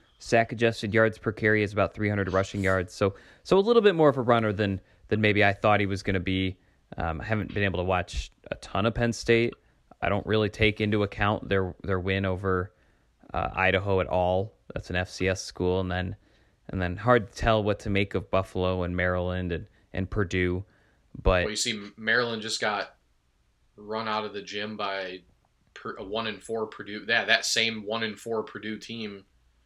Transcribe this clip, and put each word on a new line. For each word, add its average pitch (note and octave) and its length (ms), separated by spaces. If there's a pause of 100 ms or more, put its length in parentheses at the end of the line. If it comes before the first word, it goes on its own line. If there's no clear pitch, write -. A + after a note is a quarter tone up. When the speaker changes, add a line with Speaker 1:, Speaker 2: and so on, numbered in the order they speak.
(200)
Speaker 1:
sack A2+ 320
adjusted A2+ 420
yards A2 240
per A2+ 140
carry, G#2+ 320
is G2+ 100
about G2+ 220
three G#2 120
hundred G2+ 240
rushing G2 320
yards. F#2+ 300
So, G2 220 (280)
so F#3 140
a - 20
little A3+ 220
bit G3+ 140
more D#3 140
of C3 100
a - 20
runner A2+ 320
than, G2 260 (280)
than G#2+ 140
maybe G#2 220
I G2+ 100
thought G#2 260
he G2+ 80
was G2 160
gonna F#2+ 160
be. F#2 360 (420)
Um, D#2+ 220
I - 40
haven't G#2+ 280
been G#2 120
able F2+ 160
to F2+ 40
watch F2+ 480 (200)
a - 60
ton - 280
of A2+ 80
Penn A#2+ 180
State. A#2 440 (480)
I E2+ 60
don't G2+ 180
really G#2+ 220
take G#2+ 320
into G#2 200
account G#2 480
their, F#2+ 240 (100)
their F#2+ 160
win F#2+ 260
over, F#2 480 (600)
uh, - 220
Idaho F#2+ 460
at D#2+ 60
all. F#2 460 (180)
That's - 200
an F2+ 60
F F2+ 120
C - 180
S F#2+ 140
school, F2+ 380
and F#2 120
then, F#2 240 (540)
and F#2 100
then F2+ 160
hard A#2 360
to - 20
tell A2 300
what G2+ 160
to G#2+ 100
make A2 240
of F2+ 160
Buffalo F#2 540
and F2 120
Maryland F2+ 560
and, - 140 (280)
and F#2+ 140
Purdue. F#2 560 (580)
But F#2 220
Speaker 2:
Well, G#2 60
you G#2+ 80
see, A2 200 (200)
Maryland A2+ 440
just G#2+ 200
got G#2 340 (800)
run A2 320
out G#2+ 160
of G2+ 80
the G2 100
gym G#2 360
by F#2+ 460 (500)
per-, - 240
a A2 80
one A2 220
and G2+ 140
four A2 260
Purdue. G#2 380
Yeah, A2 200
that A2 200
same A2+ 400
one A2+ 180
and G#2 140
four A2+ 260
Purdue G#2+ 340
team G#2 480 (400)